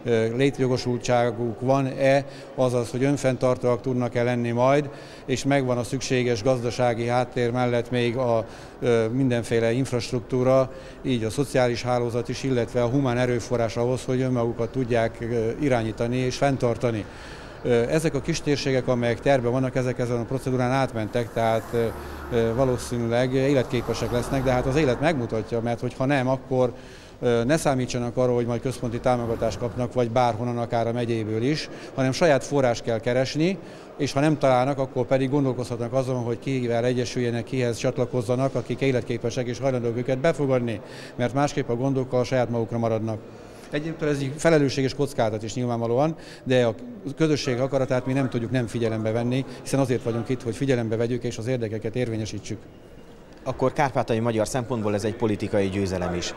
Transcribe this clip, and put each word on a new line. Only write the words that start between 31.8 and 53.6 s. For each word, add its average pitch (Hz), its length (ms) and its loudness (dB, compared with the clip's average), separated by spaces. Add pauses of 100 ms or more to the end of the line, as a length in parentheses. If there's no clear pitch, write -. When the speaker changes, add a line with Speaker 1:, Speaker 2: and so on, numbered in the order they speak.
Speaker 1:
hanem 131 160 2
saját 139 320 4
forrás 127 380 2
kell 113 180 0
keresni, 135 580 0 (400)
és 139 140 -2
ha 135 80 0
nem 151 180 4
találnak, 131 400 4
akkor 131 280 -2
pedig 135 240 2
gondolkozhatnak 123 640 -2
azon, 127 300 0
hogy 117 160 -2
kivel 120 460 0
egyesüljenek, 120 580 0
kihez 120 340 -2
csatlakozzanak, 127 800 0
akik 123 260 -2
életképesek 120 680 0
és 117 120 -6
hajlandók 120 380 0
őket 127 220 -2
befogadni, 131 600 0 (340)
mert 123 180 0
másképp 143 360 0
a 120 60 0
gondokkal 127 480 0
saját 120 260 0
magukra 117 280 -2
maradnak. 110 420 0 (500)
Egyébként 156 420 -2
ez 143 60 0
egy 135 200 -4
felelősség 147 460 4
és 131 100 0
kockázat 113 500 0
is 104 100 -8
nyilvánvalóan, 120 640 0 (280)
de 127 220 4
a 113 100 2 (400)
közösség 143 440 2
akaratát 131 460 0
mi 131 80 -2
nem 135 160 0
tudjuk 117 220 -2
nem 123 160 0
figyelembe 113 440 0
venni, 123 340 0 (160)
hiszen - 180 0
azért 127 240 2
vagyunk 113 260 -2
itt, 131 140 -2
hogy 113 120 -4
figyelembe 120 400 0
vegyük 120 280 -2
és 120 140 -4
az 110 100 -6
érdekeket 113 480 -4
érvényesítsük. 110 640 -4 (840)
Speaker 2:
Akkor 131 300 0